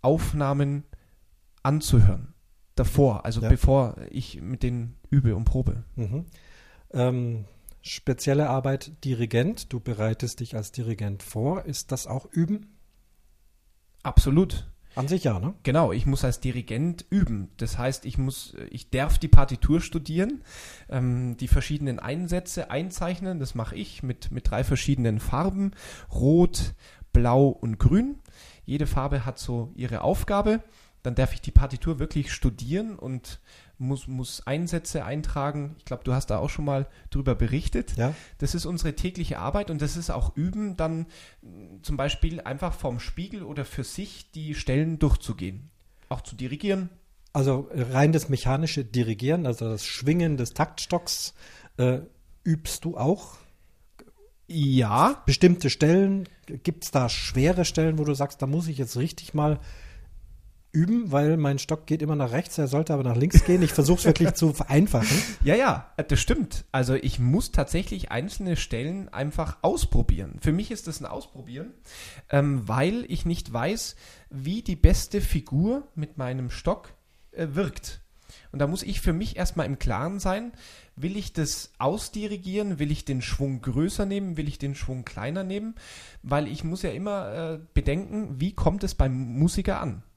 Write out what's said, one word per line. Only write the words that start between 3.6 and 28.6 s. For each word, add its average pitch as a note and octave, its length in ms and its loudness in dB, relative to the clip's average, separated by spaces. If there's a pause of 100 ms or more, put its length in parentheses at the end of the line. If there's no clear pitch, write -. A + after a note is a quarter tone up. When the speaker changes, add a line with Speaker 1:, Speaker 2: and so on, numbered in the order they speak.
Speaker 1:
ich - 300 -10
mit A#2+ 220 -6
denen A#2+ 340 -2 (140)
übe C3 260 4
und A2 80 -2
probe. B2+ 400 2 (120)
Speaker 2:
Mhm. B2 300 -4 (640)
Ähm, B2 520 0 (380)
spezielle C#3+ 680 -2
Arbeit C3+ 560 -4
Dirigent, A#2+ 680 -2
du A#2+ 80 -6
bereitest A2 600 -4
dich A#2+ 160 -8
als G#2 160 -8
Dirigent G#2+ 500 -6
vor. C#3 420 -4
Ist - 280 -8
das B2+ 140 -6
auch C3 260 -6
Üben? E3+ 440 -2 (1300)
Speaker 1:
Absolut. C#3 680 4 (260)
Speaker 2:
An C3+ 140 -2
sich F3 160 0
ja, A2 140 2
ne? B2 140 -2 (100)
Speaker 1:
Genau, C3+ 300 2
ich B2+ 140 0
muss C3+ 180 2
als B2 160 0
Dirigent B2+ 680 -4
üben. A#2+ 480 0
Das - 180 -4
heißt, C3 300 -4
ich B2 100 -6
muss, C3 380 -4 (160)
ich - 200 -12
darf - 280 2
die E3 100 0
Partitur D3 540 10
studieren, E3+ 600 -4 (460)
ähm, B2 480 -2
die B2+ 120 -6
verschiedenen C#3+ 500 2
Einsätze F3+ 720 -6
einzeichnen. F3+ 680 -4
Das C3+ 160 -6
mache A2+ 220 -6
ich - 260 -10
mit, - 280 -6
mit B2 200 0
drei B2 140 0
verschiedenen B2 560 0
Farben, F#3+ 520 -2 (380)
Rot, E3 640 4 (380)
Blau B2 360 6
und A#2 300 -2
Grün. A3+ 420 4 (440)